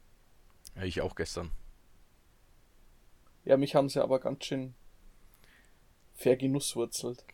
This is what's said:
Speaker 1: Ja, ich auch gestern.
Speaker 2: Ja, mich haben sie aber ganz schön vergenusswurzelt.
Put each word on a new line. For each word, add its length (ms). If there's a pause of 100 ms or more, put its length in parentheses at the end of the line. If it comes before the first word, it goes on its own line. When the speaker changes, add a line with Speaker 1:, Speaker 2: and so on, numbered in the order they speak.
(760)
Speaker 1:
Ja, 60
ich 180
auch 140
gestern. 360 (2000)
Speaker 2:
Ja, 100
mich 180
haben 140
sie 140
aber 180
ganz 240
schön 300 (1400)
vergenusswurzelt. 1160